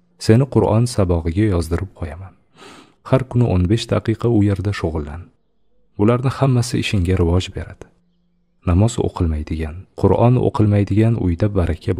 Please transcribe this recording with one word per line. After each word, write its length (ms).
Seni 340
Qur'on 320
sabog'iga 680
yozdirib 440
qo'yaman. 360
Har 280
kuni 240
o'n 160
besh 220
daqiqa 440
u 20
yerda 240
shug'ullan. 500
Bularni 400
hammasi 400
ishingga 420
rivoj 260
beradi. 300
Namoz 280
o'qilmaydigan, 680
Qur'on 340
o'qilmaydigan 680
uyda 240
baraka 420